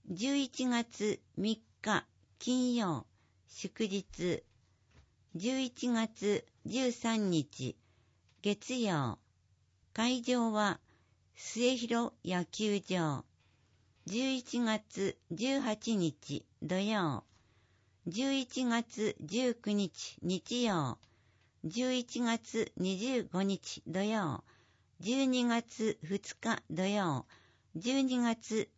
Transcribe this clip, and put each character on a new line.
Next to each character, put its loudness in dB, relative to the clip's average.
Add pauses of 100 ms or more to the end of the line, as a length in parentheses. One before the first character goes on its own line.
十 0
一 -2
月 0 (140)
三 -2 (200)
日 0 (340)
金 2
曜 0 (440)
祝 -6
日。 -4 (920)
十 0
一 -2
月 0 (200)
十 2
三 0
日 -2 (680)
月 -2
曜。 0 (760)
会 2
場 2
は 2 (560)
末 2
広 0 (100)
野 0
球 0
場。 0 (800)
十 0
一 -2
月 0 (140)
十 0
八 0
日 -2 (180)
土 0
曜。 0 (800)
十 0
一 -2
月 0
十 0
九 -4
日 -2
日 -2
曜。 0 (680)
十 0
一 -2
月 -2
二 0
十 0
五 -2
日 -4
土 -2
曜。 -2 (540)
十 2
二 4
月 0
二 -4
日 -4
土 0
曜。 0 (480)
十 2
二 2
月 0